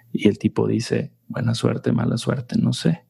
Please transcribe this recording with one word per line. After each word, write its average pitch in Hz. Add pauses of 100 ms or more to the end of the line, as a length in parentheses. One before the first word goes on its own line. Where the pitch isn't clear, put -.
(120)
Y -
el 101
tipo 110
dice, 113 (160)
"Buena 117
suerte, 120
mala 120
suerte, 123
no 123
sé". 165